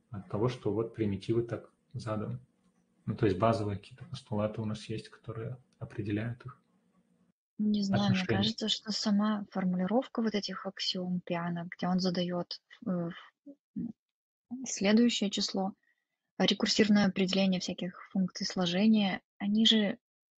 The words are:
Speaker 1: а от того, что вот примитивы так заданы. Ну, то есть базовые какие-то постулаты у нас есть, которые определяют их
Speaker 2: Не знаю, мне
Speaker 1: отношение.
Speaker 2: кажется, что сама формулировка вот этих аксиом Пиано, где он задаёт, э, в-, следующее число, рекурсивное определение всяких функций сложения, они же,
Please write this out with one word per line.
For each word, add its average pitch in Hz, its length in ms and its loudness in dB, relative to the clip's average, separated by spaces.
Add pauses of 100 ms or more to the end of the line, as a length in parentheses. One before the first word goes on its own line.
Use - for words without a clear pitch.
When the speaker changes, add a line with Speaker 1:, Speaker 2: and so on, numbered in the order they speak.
(100)
Speaker 1:
а 104 80 -12
от 92 120 -14
того, 110 180 2
что 117 240 -4
вот 110 220 -2
примитивы 110 480 -2
так 110 280 -8 (220)
заданы. 107 460 -6 (680)
Ну, 110 100 -2
то 113 100 4
есть 92 120 4
базовые 104 400 2
какие-то - 280 -20
постулаты 107 560 -4
у 107 40 -4
нас 107 200 -8
есть, 110 240 -8
которые 113 480 -10 (200)
определяют 110 680 -6
их - 140 -16 (1000)
Speaker 2:
Не 208 220 2
знаю, 196 300 2
мне 185 120 2
Speaker 1:
отношение. - 20 -6
Speaker 2:
кажется, 214 420 0
что 214 240 -4
сама 208 580 0
формулировка 185 720 0
вот 214 120 0
этих 190 300 -6
аксиом 180 560 -4
Пиано, 175 560 -4
где 180 120 -4
он 185 100 2
задаёт, 180 640 -2 (260)
э, 190 40 -2
в-, 180 1000 -8 (760)
следующее 214 640 2
число, 196 440 -4 (640)
рекурсивное 202 680 4
определение 190 540 2
всяких - 420 -8 (100)
функций 190 340 -2
сложения, 190 760 2 (160)
они 208 280 2
же, 220 320 4 (400)